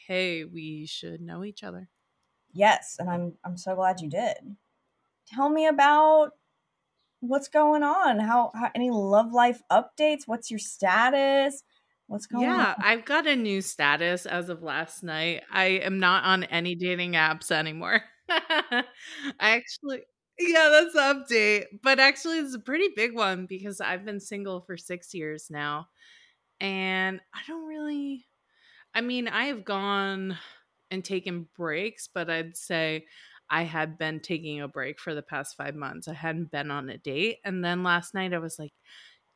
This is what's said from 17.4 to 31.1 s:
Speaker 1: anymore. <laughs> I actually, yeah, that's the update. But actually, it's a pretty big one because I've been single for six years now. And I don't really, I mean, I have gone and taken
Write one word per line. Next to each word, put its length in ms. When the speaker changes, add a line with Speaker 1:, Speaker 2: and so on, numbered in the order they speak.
Speaker 1:
anymore. 520
<laughs> 120
I 540
actually, 640
yeah, 320
that's 220
the 80
update. 640
But 160
actually, 400
it's 160
a 60
pretty 340
big 200
one 320
because 340
I've 240
been 160
single 400
for 160
six 380
years 360
now. 380
And 600
I 120
don't 200
really, 600
I 60
mean, 280
I 180
have 180
gone 760
and 140
taken 520